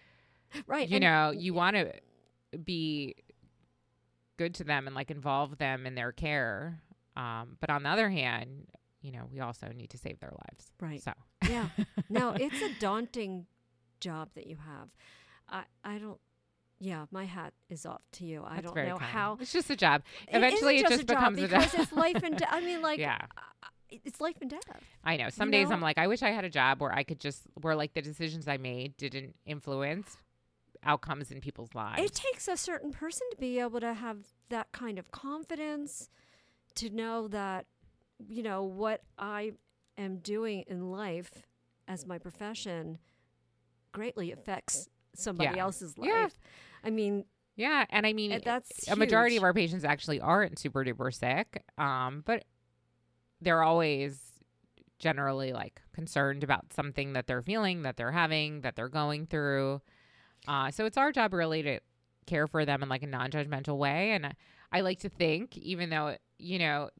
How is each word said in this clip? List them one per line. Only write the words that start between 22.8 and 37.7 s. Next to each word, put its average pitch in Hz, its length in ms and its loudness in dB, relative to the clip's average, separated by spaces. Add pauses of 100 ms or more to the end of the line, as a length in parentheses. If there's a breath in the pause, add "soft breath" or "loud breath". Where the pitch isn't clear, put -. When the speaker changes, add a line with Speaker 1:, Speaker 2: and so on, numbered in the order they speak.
Speaker 2:
<laughs> 320 80 2
Speaker 1:
like, 302 80 0
Speaker 2:
Yeah. 143 200 0 (180)
Speaker 1:
I, - 320 -20 (220)
it's 240 300 -12
life 320 200 -2
and 269 80 -6
death. 302 140 -8 (420 loud breath)
Speaker 2:
I 165 120 2
know. 123 140 -2
Some - 180 -2
Speaker 1:
You - 40 4
Speaker 2:
days 196 160 6
Speaker 1:
know? 175 60 2
Speaker 2:
I'm 175 80 0
like, 156 160 2
I 165 80 4
wish 220 160 2
I 226 80 4
had 208 140 -2
a 180 60 -4
job 135 300 4
where 143 120 0
I 139 100 0
could 147 180 -6
just, 143 220 -6 (180)
where, 160 140 2
like, 151 200 0
the 156 80 -2
decisions 156 460 -6
I 143 80 0
made 131 400 -6
didn't 135 380 -8 (100)
influence 143 720 -4 (680)
outcomes 147 460 0
in 135 100 -12
people's 117 340 -12
lives. 110 260 -2
Speaker 1:
It 403 140 0
takes - 340 -4
a 359 80 -2
certain 294 360 -6
person 330 400 -6
to 403 40 -10
be 247 220 -4
able 240 220 -2
to 233 140 -4
have 220 240 -8 (300)
that 226 240 -6
kind 220 260 -8
of 208 120 -14
confidence, 302 960 -8 (680 soft breath)
to 226 120 -4
know 226 400 -2
that, 196 380 -4 (600)